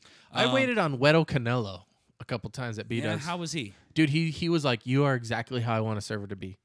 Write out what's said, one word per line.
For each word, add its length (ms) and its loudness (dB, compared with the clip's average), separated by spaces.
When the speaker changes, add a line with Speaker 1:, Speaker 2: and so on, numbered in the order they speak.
Speaker 1:
I 100 2
Speaker 2:
Um, 80 2
Speaker 1:
waited 260 2
on 200 0
Wedo 280 6
Canelo 580 -2
a 60 -14
couple 240 -6
times 300 -8
at 60 -8
Speaker 2:
yeah, 160 -4
Speaker 1:
B-Dubs. 240 -2
Speaker 2:
how 120 -4
was 160 -6
he? 200 -6
Speaker 1:
Dude, 160 4
he, 200 2
he 200 -2
was 160 2
like, 200 0
"You 200 4
are 100 4
exactly 460 -4
how 120 0
I 60 2
want 180 -2
to 40 -6
serve 200 -6
her 60 -10
to 80 -8
be." 300 -12